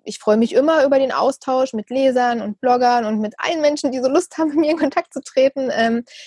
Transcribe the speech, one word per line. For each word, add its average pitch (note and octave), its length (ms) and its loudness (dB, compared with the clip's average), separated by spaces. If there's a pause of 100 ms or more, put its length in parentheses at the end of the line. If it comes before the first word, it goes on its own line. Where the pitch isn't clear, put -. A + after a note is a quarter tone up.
ich - 140 -12
freue G#3+ 200 2
mich A3+ 160 0
immer D4+ 300 2
über C#4 140 4
den C4+ 140 0
Austausch C4 640 -2
mit G#3+ 180 -8
Lesern B3 500 0
und G#3 180 -10
Bloggern B3 460 2
und G#3+ 140 -2
mit G#3+ 180 -6
allen E4 240 -4
Menschen, D4 300 0
die C4 80 -4
so C4 100 0
Lust D#4+ 300 -2
haben, D#4+ 100 0
<laughs> C#4+ 60 -6
mit - 20 0
mir D4+ 140 2
in E4 80 -2
Kontakt D#4 340 -2
zu C4+ 80 -8
treten. C4+ 500 0
Ähm, A#3 320 -2 (240)